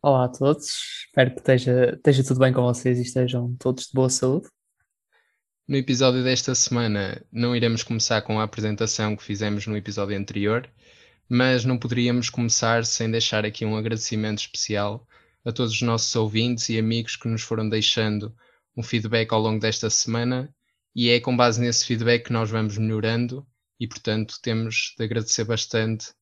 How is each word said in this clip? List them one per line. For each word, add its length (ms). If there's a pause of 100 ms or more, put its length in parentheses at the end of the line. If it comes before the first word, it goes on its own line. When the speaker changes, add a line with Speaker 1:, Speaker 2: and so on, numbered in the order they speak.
Speaker 1:
Olá 240
a 20
todos, 760
espero 260
que 80
esteja, 560
esteja 300
tudo 160
bem 100
com 100
vocês 380
e 40
estejam 540
todos 280
de 80
boa 160
saúde. 380 (1160)
Speaker 2:
No 120
episódio 440
desta 320
semana 800
não 240
iremos 280
começar 380
com 160
a 60
apresentação 720
que 80
fizemos 420
no 120
episódio 400
anterior, 520 (600)
mas 340
não 140
poderíamos 520
começar 560
sem 240
deixar 360
aqui 180
um 140
agradecimento 600
especial 680 (380)
a 80
todos 180
os 100
nossos 360
ouvintes 500
e 100
amigos 380
que 140
nos 120
foram 280
deixando 680 (400)
um 80
feedback 480
ao 80
longo 220
desta 280
semana, 640 (400)
e 180
é 100
com 140
base 260
nesse 240
feedback 400
que 80
nós 160
vamos 280
melhorando 720 (320)
e, 80
portanto, 540
temos 560
de 80
agradecer 400
bastante 640 (100)